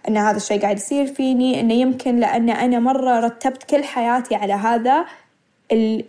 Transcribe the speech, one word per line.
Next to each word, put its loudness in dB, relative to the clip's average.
إن 0
هذا 2
الشيء -4
قاعد 0
يصير -2
فيني، 0
إنه 2
يمكن 0
لأن 2
أنا 0
مرة 2
رتبت -4
كل 0
حياتي -2
على -2
هذا 0
ال-، 0